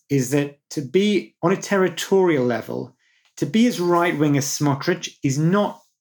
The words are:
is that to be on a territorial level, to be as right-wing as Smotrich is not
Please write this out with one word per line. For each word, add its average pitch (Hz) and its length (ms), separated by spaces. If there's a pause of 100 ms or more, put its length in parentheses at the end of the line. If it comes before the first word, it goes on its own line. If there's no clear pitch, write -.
(100)
is 131 220
that 143 260 (120)
to 151 120
be 185 600
on 175 100
a 190 40
territorial 185 880
level, 120 500 (440)
to 156 80
be 220 200
as 202 140
right-wing 170 560
as 135 80
Smotrich - 800
is 139 140
not 196 420 (200)